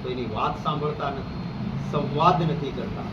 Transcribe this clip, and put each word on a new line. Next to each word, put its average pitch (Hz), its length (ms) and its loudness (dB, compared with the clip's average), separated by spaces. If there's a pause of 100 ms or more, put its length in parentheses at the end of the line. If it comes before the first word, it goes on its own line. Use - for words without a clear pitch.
તો 127 60 -4
એની 123 160 -2
વાત 120 380 -2
સાંભળતા 147 460 0
નથી, - 420 -6 (400)
સંવાદ 151 500 4
નથી 143 340 0
કરતા - 380 -4